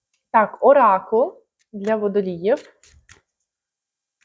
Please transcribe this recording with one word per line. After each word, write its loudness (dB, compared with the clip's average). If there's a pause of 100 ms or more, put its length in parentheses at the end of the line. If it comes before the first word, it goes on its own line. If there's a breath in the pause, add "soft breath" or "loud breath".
(340)
Так, 0
оракул 2 (300)
для -6
водоліїв. -4 (1500)